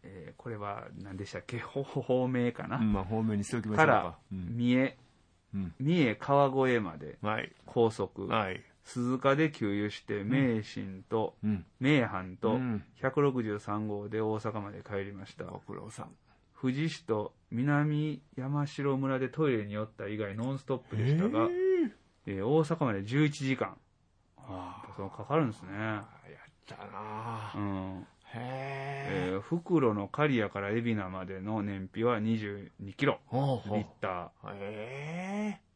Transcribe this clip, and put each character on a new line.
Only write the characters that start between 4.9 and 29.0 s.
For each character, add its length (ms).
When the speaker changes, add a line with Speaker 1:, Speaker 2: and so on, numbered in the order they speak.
Speaker 2:
う 40
ん。 220
Speaker 1:
三 200
重 160
川 520
越 120
ま 160
で、 260
Speaker 2:
は 180
い。 120
Speaker 1:
高 260
速。 360
Speaker 2:
は 240
い。 100
Speaker 1:
鈴 360
鹿 180
で 140
給 200
油 200
し 140
て、 180
Speaker 2:
う 20
ん。 40
Speaker 1:
名 340
神 420
と、 380
Speaker 2:
う 40
ん。 180
Speaker 1:
名 240
阪 320
と、 180
Speaker 2:
う 20
ん。 280
Speaker 1:
百 220
六 200
十 180
三 280
号 200
で 120
大 200
阪 200
ま 120
で 100
帰 220
り 80
ま 140
し 100
た。 80
Speaker 2:
ご 160
苦 160
労 140
さ 120
ん。 60
Speaker 1:
富 140
士 160
市 160
と 280
南 680
山 300
城 300
村 220
で 100
ト 200
イ 100
レ 60
に 100
寄 100
っ 20
た 220
以 80
外 180
ノ 180
ン 60
ス 60
ト 120
ッ 40
プ 160
で 120
し 80
た 120
が、 160
Speaker 2:
え 20
ー。 440
Speaker 1:
え 160
ー、 40
大 180
阪 220
ま 60
で 120
十 200
一 220
時 100
間。 200
Speaker 2:
あ 520
ー。 60
Speaker 1:
そ 60
の 80
か 140
か 120
る 100
ん 40
で 60
す 60
ね。 100
Speaker 2:
あ 340
ー、 60
や 60
っ 120
た 100
な。 680
Speaker 1:
う 40
ん。 480
Speaker 2:
へ 960